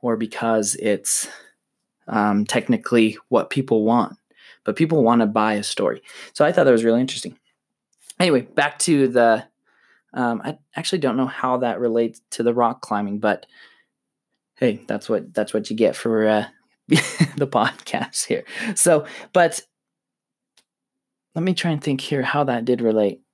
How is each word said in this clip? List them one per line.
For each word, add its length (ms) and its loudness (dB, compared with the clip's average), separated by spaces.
or 160 0
because 600 -2
it's, 520 -2
um, 380 0
technically 720 0
what 220 0
people 340 0
want, 320 0
but 100 -2
people 300 2
wanna 220 4
buy 260 0
a 100 -2
story. 400 -4
So 140 2
I 60 2
thought 120 4
that 80 6
was 120 4
really 180 4
interesting. 360 -8
Anyway, 220 2
back 400 -2
to 280 4
the, 360 4
um, 280 -2
I 140 -8
actually 240 -4
don't 180 0
know 80 0
how 320 -2
that 200 -2
relates 520 -2
to 120 -6
the 120 2
rock 260 0
climbing, 380 -4
but 260 0
hey, 340 0
that's 220 -6
what, 240 -4
that's 180 -2
what 160 -2
you 80 -6
get 180 2
for, 320 0
uh, 200 2
<laughs> 200 -20
the 640 0
podcast 760 -2
here. 180 -4
So, 320 2
but 300 2
let 80 -4
me 120 0
try 160 -2
and 120 -2
think 200 -2
here 180 -4
how 240 0
that 220 -2
did 160 0
relate. 400 0